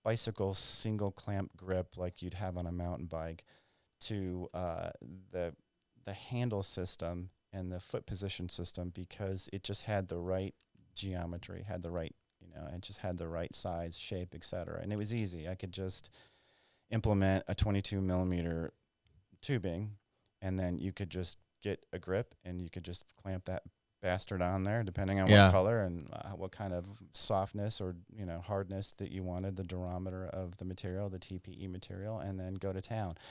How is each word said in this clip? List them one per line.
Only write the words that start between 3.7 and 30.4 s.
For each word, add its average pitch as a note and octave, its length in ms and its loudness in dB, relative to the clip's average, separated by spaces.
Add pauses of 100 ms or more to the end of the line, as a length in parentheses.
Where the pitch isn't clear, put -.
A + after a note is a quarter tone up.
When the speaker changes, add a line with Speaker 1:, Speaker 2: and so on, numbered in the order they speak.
Speaker 1:
to, F#2 520 -2
uh, E2+ 360 -2 (420)
the, F2 200 -2 (520)
the G2 80 -6
handle A#2 500 -2
system F2 680 -4 (220)
and F#2 200 -6
the F2+ 80 -6
foot - 260 -8
position F#2+ 420 -4
system, F2+ 420 -4
because F#2+ 600 -6
it F#2+ 120 -6
just - 200 -2
had G2 240 0
the F2 100 -4
right F#2 360 0 (400)
geometry, F2+ 720 -4
had F2+ 160 -4
the E2+ 80 -6
right, E2+ 240 -2 (260)
you F2 140 -20
know, D2+ 180 -8
it F2+ 100 -6
just - 160 -10
had F2+ 180 -2
the E2+ 120 -4
right E2+ 280 -2
size, E2+ 420 -2
shape, F2+ 360 -4
et E2 100 -10
cetera. E2+ 360 -4
And F#2+ 120 -4
it G#2+ 40 0
was G#2+ 180 0
easy. F2 340 -2
I F#2+ 60 -2
could F2+ 180 -6
just F#2+ 380 -4 (800)
implement G2 580 6
a F#2 60 0
twenty-two G2 460 2
millimeter F2+ 720 2 (680)
tubing, G#2 500 -2 (500)
and F#2+ 160 0
then F2+ 200 0
you F#2 140 -2
could F#2 180 -6
just F2+ 280 -4 (240)
get - 300 -2
a F#2 60 -4
grip, F#2 360 0 (100)
and F2+ 160 -4
you E2+ 100 -6
could F2 140 -8
just F2 200 -6 (160)
clamp F#2+ 260 -4
that F#2 160 -4 (400)
bastard F#2+ 400 0
on F#2 200 4
there, G#2+ 220 2
depending G2 340 2
on F#2+ 80 6
Speaker 2:
Yeah. G2+ 200 12
Speaker 1:
what F#2 60 12
color G#2 300 8
and, E2+ 300 -2
uh, - 240 -8
what F#2 160 -6
kind G2 200 -4
of F2 140 -2 (260)
softness G2+ 680 0
or, F#2 160 -2 (180)
you G#2+ 120 -6
know, E2+ 140 -4
hardness G2 580 -2
that G2+ 120 -6
you F#2 140 -4
wanted, F#2 320 -2
the F#2+ 80 -4
durometer F2+ 640 -4
of F#2 280 -6